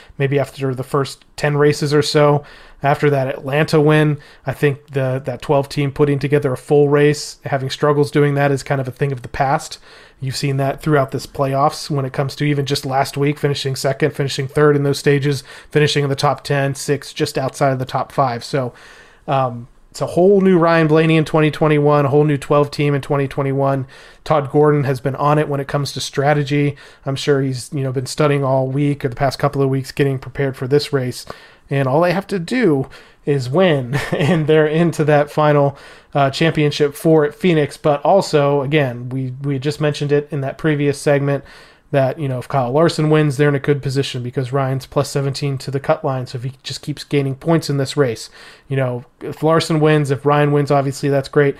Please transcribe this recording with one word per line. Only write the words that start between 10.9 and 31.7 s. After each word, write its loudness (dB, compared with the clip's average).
this -8
playoffs -2
when -2
it -6
comes -4
to -4
even 0
just -4
last -2
week, -2
finishing -4
second, -2
finishing -4
third 4
in 0
those 0
stages, 0
finishing 2
in -4
the -2
top -2
ten, -2
six, -6
just -4
outside 0
of -2
the -4
top -6
five. -2
So, -4
um, -2
it's -10
a -2
whole 4
new 6
Ryan 4
Blaney 4
in 2
twenty 2
twenty-one, 2
a 0
whole 4
new 2
twelve 0
team 0
in -2
twenty -2
twenty-one. -2
Todd 0
Gordon 4
has -2
been -4
on 2
it 0
when -4
it -8
comes -4
to -8
strategy. 0
I'm -4
sure 2
he's, -4
you -4
know, -4
been -4
studying 0
all 0
week -2
or -2
the -6
past -2
couple 0
of 2
weeks -4
getting 0
prepared -6
for -8
this 0
race. -4